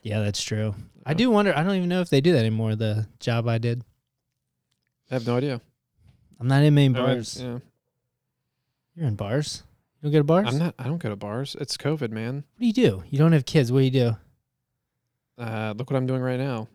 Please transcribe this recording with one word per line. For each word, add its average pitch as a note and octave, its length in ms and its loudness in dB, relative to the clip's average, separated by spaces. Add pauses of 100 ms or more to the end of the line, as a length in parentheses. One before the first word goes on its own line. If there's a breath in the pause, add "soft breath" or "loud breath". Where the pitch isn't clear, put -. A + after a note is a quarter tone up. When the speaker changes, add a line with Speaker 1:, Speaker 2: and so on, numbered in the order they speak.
Speaker 1:
Yeah, G#2+ 180 -2
that's G#2 220 -2
true. G#2+ 320 -4 (320)
I C3 40 -4
Speaker 2:
Yeah. D#3 40 0
Speaker 1:
do A#3+ 160 2
wonder, G3+ 260 4
I D3+ 60 0
don't G3 140 0
even F3+ 120 -2
know F3+ 120 0
if F3 100 -4
they C#3 100 4
do E3+ 120 4
that C3+ 80 4
anymore, A2 360 0
the G#2+ 300 -2 (140)
job A#2 280 -2
I A#2 100 0
did. A#2+ 240 -2 (1300)
Speaker 2:
I C#3 40 -4
have A#2 120 -4
no A#2+ 100 0
idea. C3 240 -2 (800)
Speaker 1:
I'm A#2+ 80 -2
not C#3 140 4
in D3+ 120 6
many C#3+ 120 6
Speaker 2:
I - 20 4
mean, B2+ 40 4
Speaker 1:
bars. B2 480 -2
Speaker 2:
yeah. B2 180 -8 (1400)
Speaker 1:
You're E3 140 -4
in G#2+ 80 -2
bars? A2+ 460 -4 (380)
You D3 60 -8
don't D3 60 0
go D#3 60 4
to D3 60 4
bars? E3+ 240 2
Speaker 2:
I'm B2+ 100 0
not, E3+ 200 -2
I B2 60 -10
don't D3+ 140 -4
go C#3+ 100 -6
to G2+ 80 -4
bars. G#2 440 -8
It's - 160 -8
covid, C#3 340 -4
man. A2+ 260 -8 (180)
Speaker 1:
What - 60 -20
do A#3+ 60 0
you A3+ 60 4
do? C3+ 380 2
You C#3 80 -2
don't D#3+ 140 6
have D3 140 2
kids. B2 260 2
What C3+ 80 4
do C3+ 60 4
you B2+ 40 2
do? A#2+ 260 2 (1200)
Speaker 2:
Uh, A2 380 -4
look B2+ 140 -10
what C#3 60 0
I'm B2+ 100 0
doing C3 140 -2
right B2+ 180 -2
now. B2 360 -6